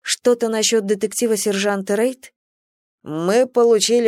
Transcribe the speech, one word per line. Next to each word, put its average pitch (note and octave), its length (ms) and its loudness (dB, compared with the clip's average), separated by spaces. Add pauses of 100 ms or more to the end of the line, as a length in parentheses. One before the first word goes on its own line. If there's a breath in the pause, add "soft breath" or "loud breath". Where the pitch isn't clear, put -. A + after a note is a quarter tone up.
«Что-то A#3+ 380 0
насчет A3 380 0
детектива-сержанта G3+ 1120 -2
Рейд?» B3 360 -4 (720)
«Мы F3+ 420 0
получили A#3 640 2